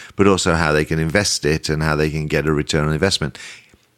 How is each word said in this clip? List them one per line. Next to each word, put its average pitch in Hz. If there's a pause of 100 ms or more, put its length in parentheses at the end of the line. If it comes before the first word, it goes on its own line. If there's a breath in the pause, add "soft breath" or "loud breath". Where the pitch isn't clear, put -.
(160 loud breath)
but 101
also 92
how 82
they 76
can 80
invest 80
it 76
and 78
how 78
they 78
can 78
get 76
a 78
return 76
on 78
investment. 78 (600 loud breath)